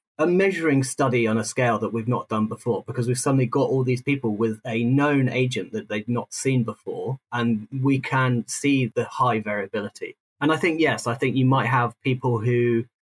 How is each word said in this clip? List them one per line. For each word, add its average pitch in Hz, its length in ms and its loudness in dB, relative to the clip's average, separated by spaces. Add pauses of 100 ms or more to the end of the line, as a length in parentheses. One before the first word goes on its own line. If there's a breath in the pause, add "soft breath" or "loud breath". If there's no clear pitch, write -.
(180)
a 156 100 2
measuring 170 560 2
study 123 440 0
on 110 100 2
a 107 80 0
scale 117 340 0
that 107 140 -2
we've 113 140 -4
not 123 200 -2
done 107 200 0
before, 110 380 -4
because 117 220 -4
we've 127 120 0
suddenly 135 260 2
got 127 240 0
all 131 140 2
these 123 180 0
people 139 340 -2
with 110 300 0
a 117 180 -2
known 135 460 2
agent 127 420 -2
that 107 160 -6
they've 107 220 -4
not 120 240 -4
seen 131 300 0
before, 113 560 -6 (120)
and 117 380 -2 (120)
we 135 180 2
can 127 460 0
see 135 500 0
the 117 100 0
high 120 340 0
variability. 101 800 -6 (240)
And 151 100 2
I 156 60 2
think, 160 240 0
yes, 127 260 0
I 117 80 0
think 131 220 -2
you 131 80 4
might 131 220 2
have 120 340 0
people 127 380 0
who, 120 440 2 (200)